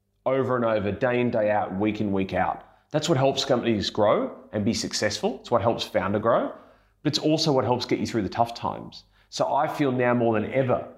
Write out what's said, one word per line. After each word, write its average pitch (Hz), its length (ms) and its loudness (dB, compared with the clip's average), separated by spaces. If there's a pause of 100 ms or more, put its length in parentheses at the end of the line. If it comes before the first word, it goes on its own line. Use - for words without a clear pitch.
(240)
over 127 300 2
and 120 100 0
over, 104 280 2
day 123 280 0
in, 123 100 2
day 110 200 2
out, 101 260 0
week 107 240 0
in, 104 120 0
week 95 220 0
out. 90 280 -2 (300)
That's 147 160 -2
what 160 100 4
helps 135 260 2
companies 113 460 0
grow 151 460 2 (160)
and 107 120 -2
be 107 100 2
successful. - 680 -2
It's - 100 -18
what 117 120 2
helps 113 200 0
founder 101 380 -2
grow, 151 320 2 (500)
but 151 80 0
it's 147 80 -4
also 156 320 2
what 131 140 2
helps 120 220 -2
get - 120 0
you 107 80 -2
through 110 160 -2
the 92 60 -4
tough - 260 -2
times. - 500 -8 (260)
So - 220 -2
I 147 160 0
feel 143 240 0
now 123 220 2
more 117 260 2
than 101 120 -6
ever 123 460 0